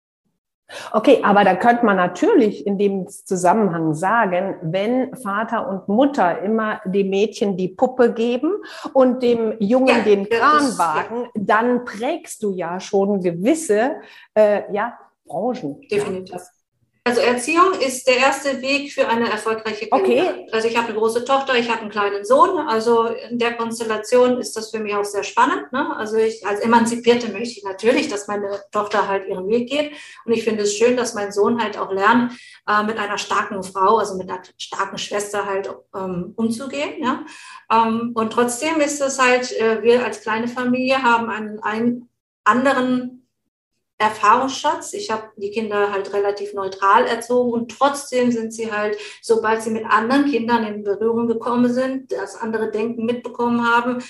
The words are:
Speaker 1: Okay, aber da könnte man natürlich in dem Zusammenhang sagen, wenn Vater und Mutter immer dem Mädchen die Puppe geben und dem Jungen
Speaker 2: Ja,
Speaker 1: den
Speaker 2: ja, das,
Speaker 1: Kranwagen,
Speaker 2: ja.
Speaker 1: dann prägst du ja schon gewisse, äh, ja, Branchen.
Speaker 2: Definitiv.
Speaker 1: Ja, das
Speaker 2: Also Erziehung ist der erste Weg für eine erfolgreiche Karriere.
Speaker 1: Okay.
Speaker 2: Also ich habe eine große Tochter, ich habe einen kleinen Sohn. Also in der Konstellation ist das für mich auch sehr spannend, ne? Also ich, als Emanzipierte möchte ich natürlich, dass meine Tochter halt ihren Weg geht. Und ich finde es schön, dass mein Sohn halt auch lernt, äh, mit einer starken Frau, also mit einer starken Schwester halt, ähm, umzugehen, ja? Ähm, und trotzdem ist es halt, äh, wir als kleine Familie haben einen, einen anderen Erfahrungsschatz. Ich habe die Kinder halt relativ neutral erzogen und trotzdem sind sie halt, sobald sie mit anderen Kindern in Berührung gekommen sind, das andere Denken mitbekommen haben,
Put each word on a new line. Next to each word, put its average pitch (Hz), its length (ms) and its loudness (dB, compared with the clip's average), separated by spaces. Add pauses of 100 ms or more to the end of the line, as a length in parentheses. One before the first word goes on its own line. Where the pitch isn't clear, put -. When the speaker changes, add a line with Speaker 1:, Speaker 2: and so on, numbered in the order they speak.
(920)
Speaker 1:
Okay, 220 300 6
aber 202 220 6
da 185 100 6
könnte 240 300 2
man 202 120 4
natürlich 208 680 2
in 202 120 -2
dem 196 280 0
Zusammenhang 175 840 0
sagen, 190 680 0
wenn 214 540 -2
Vater 214 520 -4
und 190 200 -6
Mutter 202 520 2
immer 214 460 -2
dem 190 240 0
Mädchen 202 480 0
die 185 100 -2
Puppe 247 460 2
geben 247 400 0 (400)
und 254 280 4
dem 233 360 2
Jungen 254 300 2
Speaker 2:
Ja, 240 100 6
Speaker 1:
den 202 260 4
Speaker 2:
ja, 202 60 -10
das, 262 480 2
Speaker 1:
Kranwagen, 180 460 -2
Speaker 2:
ja. - 100 -16
Speaker 1:
dann 233 500 2
prägst 247 580 -8
du 202 100 -2
ja 180 280 -6
schon 196 400 2
gewisse, 208 760 0 (380)
äh, 208 280 4 (100)
ja, 220 260 -4 (280)
Branchen. 190 640 -6
Speaker 2:
Definitiv. 196 420 -4
Speaker 1:
Ja, 185 60 -10
das - 120 -20 (540)
Speaker 2:
Also 240 160 2
Erziehung 302 600 4
ist 254 260 -4
der 254 120 4
erste 269 440 0
Weg 277 300 -2
für 262 160 0
eine 233 200 2
erfolgreiche 214 600 -4
Karriere. 262 460 2
Speaker 1:
Okay. - 180 -14
Speaker 2:
Also 226 160 0
ich 226 80 -2
habe 240 140 0
eine 208 60 -4
große 226 280 0
Tochter, 269 320 2
ich 240 120 0
habe - 120 -2
einen 208 100 -10
kleinen 202 340 -2
Sohn. 285 260 6 (180)
Also 226 380 2
in 233 340 -6
der 233 140 0
Konstellation 226 840 2
ist - 180 -8
das 220 140 -10
für 226 80 -6
mich 208 160 -4
auch 202 100 -2
sehr 202 200 -4
spannend, - 480 0
ne? 294 240 -4
Also 214 200 -4
ich, 220 300 0
als 202 140 -2
Emanzipierte 233 720 2
möchte 233 260 -8
ich - 60 -16
natürlich, 220 420 0
dass 202 220 -6
meine 202 320 -6 (100)
Tochter 208 380 -2
halt 196 180 -2
ihren 185 220 -6
Weg 240 200 0
geht. 294 220 -2 (340)
Und 226 80 0
ich 226 120 0
finde 208 180 0
es 202 140 0
schön, 247 200 4
dass 233 180 -2
mein 202 180 -6
Sohn 226 280 2
halt 208 160 -4
auch 190 140 -6
lernt, 220 440 2 (340)
äh, 208 160 2
mit 220 140 -4
einer 202 200 -6
starken 202 460 -4
Frau, 196 320 2
also 196 200 -2
mit 185 140 -8
einer 185 120 -10 (140)
starken - 420 -6
Schwester 202 460 -4
halt, 196 300 -4 (220)
ähm, 185 400 -6
umzugehen, 262 680 -4
ja? 254 220 -2 (480)
Ähm, 226 420 2
und 220 180 -2
trotzdem 302 480 0
ist 285 200 0
es 269 180 -2
halt, 247 400 2
äh, 220 240 0
wir 240 220 6
als 208 160 -6
kleine 226 260 -2
Familie 254 560 0
haben 233 280 2
einen, 214 340 -8
einen 233 440 -2 (360)
anderen 254 720 2 (800)
Erfahrungsschatz. 254 960 0
Ich 208 180 -6
habe - 240 -8
die 202 160 -8
Kinder 202 400 -2
halt 196 200 -6
relativ 202 420 -2
neutral 196 520 2
erzogen 247 460 0
und 233 180 -4
trotzdem 254 640 0
sind 226 200 -4
sie 220 200 -6
halt, 208 240 -2 (260)
sobald 220 400 2
sie 233 80 -4
mit 220 160 -4
anderen 233 420 2
Kindern 226 380 0
in 208 160 -8
Berührung 226 460 0
gekommen 240 440 0
sind, 262 380 -4
das - 240 -8
andere 220 380 -4
Denken 226 320 -4
mitbekommen 240 600 -2
haben, 240 460 0